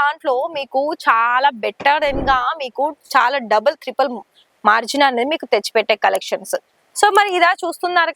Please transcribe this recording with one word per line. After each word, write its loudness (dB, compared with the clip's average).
దాంట్లో 0
మీకు -2
చాలా 2
బెటర్ 0
గా 2
మీకు -4
చాలా 2
డబుల్, 2
త్రిపుల్ -2
మార్జిన్ 2
అనేది 0
మీకు -6
తెచ్చిపెట్టే 0
కలెక్షన్స్. -4
So 4
మరి 2
ఇలా 4
చూస్తున్నారు -2